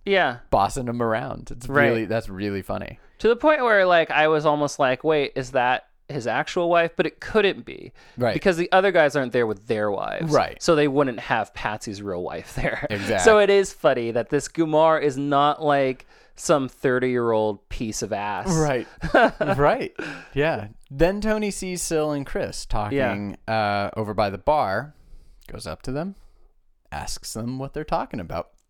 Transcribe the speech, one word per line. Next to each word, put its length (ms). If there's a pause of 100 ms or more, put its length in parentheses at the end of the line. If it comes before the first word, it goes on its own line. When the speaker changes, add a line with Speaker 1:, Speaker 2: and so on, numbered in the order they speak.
Speaker 1:
Yeah. 320 (120)
Speaker 2:
bossing 380
him 140
around. 500
It's 180
Speaker 1:
Right. 180
Speaker 2:
really, 180
that's 220
really 340
funny. 380 (200)
Speaker 1:
To 100
the 80
point 260
where, 220
like, 260
I 160
was 180
almost 340
like, 260
"Wait, 300
is 160
that 340 (240)
his 180
actual 420
wife?" 280
But 80
it 160
couldn't 420
be. 300 (240)
Speaker 2:
Right. 160
Speaker 1:
Because 240
the 160
other 180
guys 240
aren't 160
there 160
with 200
their 240
wives. 420
Speaker 2:
Right. 280
Speaker 1:
So 140
they 140
wouldn't 320
have 320
Patsy's 480
real 220
wife 320
<laughs> 0
there. 340
Speaker 2:
Exactly. 340
Speaker 1:
So 140
it 140
is 200
funny 400
that 180
this 200
Gumar 520
is 160
not, 460
like, 440 (280)
some 340
thirty-year-old 960
piece 340
of 120
ass. 340 (100)
Speaker 2:
Right. 300 (260)
Speaker 1:
<laughs> 440
Speaker 2:
Right. 360 (400)
Yeah. 340 (220)
Then 300
Tony 320
sees 320
Sil 320
and 100
Chris 400
talking, 720 (100)
Speaker 1:
Yeah. 460
Speaker 2:
uh, 60
over 140
by 160
the 80
bar, 580 (560)
goes 160
up 140
to 100
them, 240 (760)
asks 400
them 260
what 140
they're 100
talking 380
about. 300 (180)